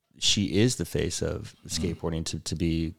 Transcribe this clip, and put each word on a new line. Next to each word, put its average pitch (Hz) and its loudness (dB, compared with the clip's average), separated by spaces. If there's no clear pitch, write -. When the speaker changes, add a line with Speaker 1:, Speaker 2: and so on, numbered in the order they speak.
Speaker 1:
she - 2
is 127 4
the 82 -2
face - -2
of 80 -4
Speaker 2:
Mm-hmm. - -
Speaker 1:
skateboarding, 82 -2
to, 78 -6
to - -6
be 82 0